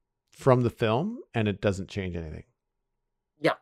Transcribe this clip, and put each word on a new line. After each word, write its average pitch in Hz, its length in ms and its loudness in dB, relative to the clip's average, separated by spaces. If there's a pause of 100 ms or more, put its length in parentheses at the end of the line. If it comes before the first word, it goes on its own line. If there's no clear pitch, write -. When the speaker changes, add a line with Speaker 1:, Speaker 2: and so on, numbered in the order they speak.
(300)
Speaker 1:
from 127 320 4
the 117 80 2
film 143 480 0 (160)
and 110 140 0
it 98 120 -2
doesn't 98 280 0
change 92 260 -6
anything. 80 300 -10 (960)
Speaker 2:
Yeah. 147 220 0